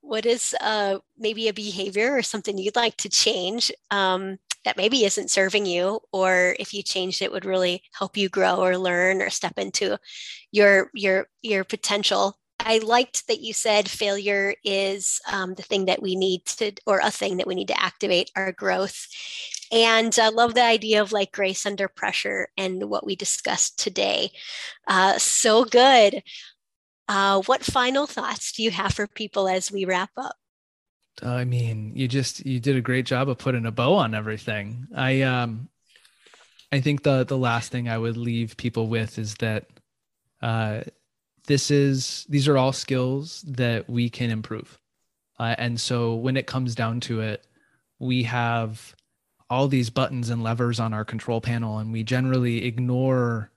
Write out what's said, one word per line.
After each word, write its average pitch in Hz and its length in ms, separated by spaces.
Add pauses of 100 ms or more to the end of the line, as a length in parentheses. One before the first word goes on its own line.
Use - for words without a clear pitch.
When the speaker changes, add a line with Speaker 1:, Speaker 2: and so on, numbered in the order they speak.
Speaker 1:
What 220 260
is, 240 340
uh, 202 380 (200)
maybe 220 300
a 208 40
behavior 208 640
or 233 60
something 202 360
you'd 190 180
like 233 220
to 208 100
change, 196 640 (200)
um, 190 480 (260)
that - 120
maybe 226 280
isn't 196 260
serving 196 360
you, 180 340 (120)
or 185 460
if 208 160
you 196 80
changed 185 400
it - 80
would 185 140
really 185 380 (100)
help - 240
you 196 120
grow 185 280
or 185 200
learn 185 460
or - 80
step - 280
into 196 380 (540)
your, 202 440
your, 196 340 (140)
your 196 220
potential. 202 760 (200)
I 220 200
liked 226 500
that 220 120
you 220 140
said 208 340
failure 202 760
is, 196 580 (120)
um, 185 220
the 180 80
thing 196 240
that 185 160
we 185 120
need 190 300
to, - 280 (140)
or 196 160
a 208 80
thing 196 280
that 185 80
we 190 80
need 185 140
to - 120
activate 185 560
our 190 160
growth. 190 540 (680)
And 226 460
I 220 100
love 233 240
the 240 120
idea 220 360
of, 202 120
like, 202 200
grace 190 320
under 196 240
pressure 202 600 (100)
and 190 320
what - 160
we 196 100
discussed - 640
today. - 540 (540)
Uh, 190 320
so 233 460
good. 240 580 (840)
Uh, 196 380
what 262 180
final 262 420
thoughts - 460
do 226 100
you 220 80
have 190 220
for 208 140
people 202 420
as 185 240
we 196 140
wrap 185 320
up? - 180 (880)
Speaker 2:
I 123 220
mean, 113 500
you 131 140
just, 131 380
you 127 140
did 135 160
a 127 40
great 127 260
job 131 220
of 127 100
putting 123 280
a 113 60
bow 127 220
on 117 200
everything. 107 800
I, 131 280
um, 123 460 (1000)
I 139 100
think 143 220
the, 135 220
the 135 120
last 117 360
thing 120 160
I 113 100
would 113 180
leave 117 400
people 117 300
with 110 320
is 107 180
that, 110 300 (760)
uh, 113 400 (640)
this 143 240
is, 139 580
these 143 180
are 147 100
all 131 160
skills 131 760
that 120 420
we 120 180
can 120 220
improve. 110 480 (600)
Uh, 117 200
and 120 220
so 117 340
when 127 220
it 131 100
comes 127 300
down 117 240
to 113 220
it, 107 220 (540)
we 127 240
have 117 720 (540)
all 131 180
these 127 240
buttons 123 400
and 117 140
levers 117 340
on 113 160
our 107 100
control 113 360
panel, 113 380
and 110 140
we 113 120
generally 123 600
ignore 123 920